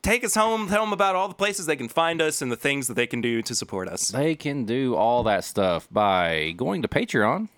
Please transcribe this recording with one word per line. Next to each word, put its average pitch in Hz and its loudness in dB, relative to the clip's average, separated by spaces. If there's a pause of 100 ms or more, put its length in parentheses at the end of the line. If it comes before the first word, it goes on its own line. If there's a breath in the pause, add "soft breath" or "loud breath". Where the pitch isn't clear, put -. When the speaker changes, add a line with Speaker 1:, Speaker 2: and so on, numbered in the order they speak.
Speaker 1:
take 240 0
us 220 -2
home. 220 2
Tell 208 2
them 214 -2
about 196 2
all 190 0
the 185 -10
places 196 -2
they 156 2
can 123 -6
find 165 2
us 156 0
and 127 -2
the 117 -2
things 139 -2
that 120 -4
they 143 2
can 120 -4
do 117 0
to 120 -6
support 95 -4
us. 87 -4
Speaker 2:
They 143 0
can 143 -4
do 123 0
all 117 2
that 101 2
stuff 90 0
by 85 2
going 165 -2
to 113 -4
Patreon 151 0